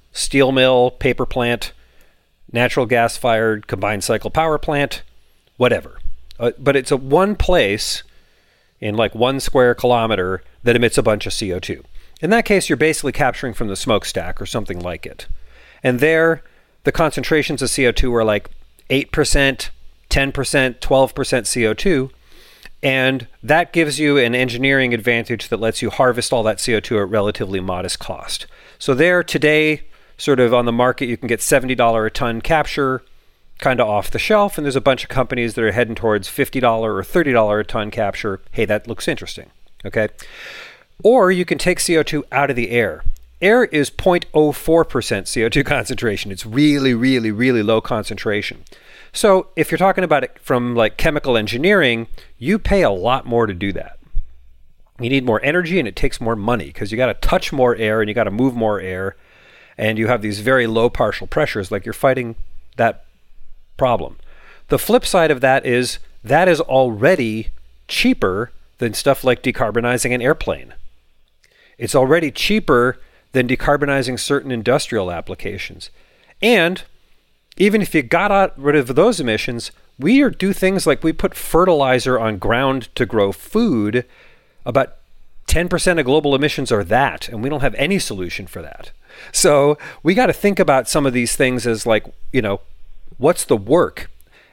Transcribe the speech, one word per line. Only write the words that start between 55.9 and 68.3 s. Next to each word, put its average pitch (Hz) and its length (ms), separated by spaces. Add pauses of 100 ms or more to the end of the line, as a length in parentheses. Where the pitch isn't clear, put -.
takes - 220
more 113 160
money 101 380
'cause 98 180
you 110 60
gotta 120 180
touch - 380
more 123 240
air 110 240
and 104 80
you 104 60
gotta 107 160
move 123 240
more 107 260
air, 92 360 (600)
and 110 220
you 110 80
have 113 160
these 104 180
very 127 260
low 113 220
partial - 380
pressures, 113 440
like, 101 140
you're 113 80
fighting 127 440 (400)
that 113 280 (720)
problem. 120 400 (520)
The 135 100
flip 226 260
side 160 260
of 127 120
that 131 240
is 123 320 (260)
that 156 240
is 160 120
already 123 880 (400)
cheaper 101 600 (280)